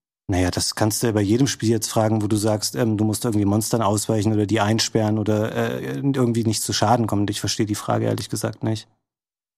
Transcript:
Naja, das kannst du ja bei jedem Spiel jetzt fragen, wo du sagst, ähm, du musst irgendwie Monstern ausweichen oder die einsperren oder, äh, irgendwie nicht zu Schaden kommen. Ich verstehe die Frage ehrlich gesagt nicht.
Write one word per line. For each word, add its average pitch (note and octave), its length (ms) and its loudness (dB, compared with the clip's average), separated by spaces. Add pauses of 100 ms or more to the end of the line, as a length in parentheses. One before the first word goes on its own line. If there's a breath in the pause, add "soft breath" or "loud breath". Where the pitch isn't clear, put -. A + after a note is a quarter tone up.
(280)
Naja, F2+ 240 2
das - 240 -4
kannst G#2+ 260 0
du B2 60 2
ja A2+ 40 0
bei G#2 100 2
jedem A2+ 260 4
Spiel A2 220 0
jetzt A2+ 200 0
fragen, A2 320 2
wo G#2 60 -2
du G#2+ 80 0
sagst, G#2+ 400 -2
ähm, A2+ 220 0
du G#2+ 60 2
musst G#2+ 200 -2
irgendwie G#2 220 0
Monstern A2 360 0
ausweichen G#2+ 500 0
oder G#2 140 2
die G#2+ 140 2
einsperren A2 580 2
oder, G#2+ 360 0
äh, B2+ 440 -4
irgendwie B2+ 460 0
nicht A2 180 0
zu - 100 -4
Schaden A2+ 360 2
kommen. G2+ 220 0
Ich G#2 100 -4
verstehe G#2+ 260 -2
die G#2 80 -2
Frage A2+ 320 -2
ehrlich A2 220 -4
gesagt A2 340 -6
nicht. A2 240 -4 (720)